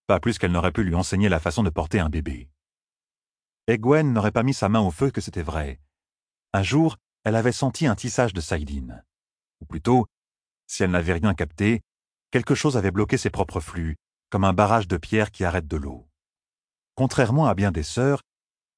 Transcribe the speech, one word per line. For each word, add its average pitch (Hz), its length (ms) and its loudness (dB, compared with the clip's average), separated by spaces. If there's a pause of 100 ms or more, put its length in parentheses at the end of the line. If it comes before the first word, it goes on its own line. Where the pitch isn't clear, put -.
pas 101 100 4
plus 113 200 -2
qu'elle 90 120 0
n'aurait 87 220 2
pu 113 100 0
lui 87 140 0
enseigner 98 320 0
la 87 100 2
façon 87 240 -2
de 92 80 0
porter 80 300 -2
un 80 80 0
bébé. 69 420 -6 (1200)
Egwene 127 440 2
n'aurait 107 200 2
pas 117 100 2
mis 131 100 2
sa 104 160 0
main 110 120 2
au 95 100 2
feu 135 220 -2
que - 80 -6
c'était 90 220 -8
vrai. 73 380 -6 (720)
Un 98 120 2
jour, 151 320 2 (260)
elle 110 140 0
avait 117 160 2
senti 139 340 -2
un 110 80 4
tissage 120 380 0
de 87 80 -6
saïdine. 71 640 -8 (560)
Ou 78 60 -16
plutôt, 110 400 2 (600)
si - 160 -6
elle 92 80 2
n'avait 90 240 0
rien 95 180 2
capté, 101 480 -2 (520)
quelque 127 240 0
chose 139 200 0
avait 98 140 0
bloqué 104 260 0
ses 110 140 -4
propres - 300 -4
flux, 80 360 -8 (340)
comme 98 140 0
un 95 80 4
barrage 104 360 4
de 87 80 -2
pierre 107 340 -2
qui - 140 -6
arrête 85 240 -2
de 82 80 -4
l'eau. 69 320 -10 (880)
Contrairement 131 500 2
à 104 80 4
bien 98 160 2
des 78 140 -2
sœurs, 131 360 0 (580)